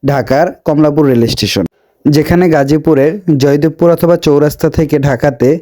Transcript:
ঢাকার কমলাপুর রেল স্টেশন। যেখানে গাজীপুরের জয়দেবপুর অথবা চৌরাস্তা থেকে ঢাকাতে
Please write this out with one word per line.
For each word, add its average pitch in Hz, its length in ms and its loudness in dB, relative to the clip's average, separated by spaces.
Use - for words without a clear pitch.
ঢাকার 139 440 0
কমলাপুর 151 440 2
রেল 120 120 2
স্টেশন। 104 320 -4
যেখানে 151 400 2
গাজীপুরের 147 580 0
জয়দেবপুর 147 540 0
অথবা 170 200 0
চৌরাস্তা 147 420 0
থেকে 151 180 -2
ঢাকাতে 131 400 -2